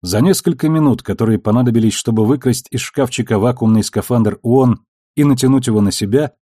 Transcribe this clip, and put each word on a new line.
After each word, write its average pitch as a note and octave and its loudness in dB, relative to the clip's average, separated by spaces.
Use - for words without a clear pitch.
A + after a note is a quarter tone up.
За F#2+ -2
несколько D#3+ 0
минут, D#3 0
которые A2 -2
понадобились, A2+ 0
чтобы A2 -2
выкрасть B2+ -2
из - -6
шкафчика B2 -4
вакуумный A2 0
скафандр G#2+ -2
"уон" B2 2
и D3 2
натянуть C3 2
его G#2+ 2
на G2+ 2
себя, A2 -2